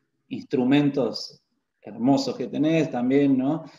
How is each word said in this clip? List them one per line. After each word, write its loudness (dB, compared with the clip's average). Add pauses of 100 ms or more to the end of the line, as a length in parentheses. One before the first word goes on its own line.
(280)
instrumentos 0 (400)
hermosos 0
que -6
tenés 0
también, 2
¿no? -2 (140)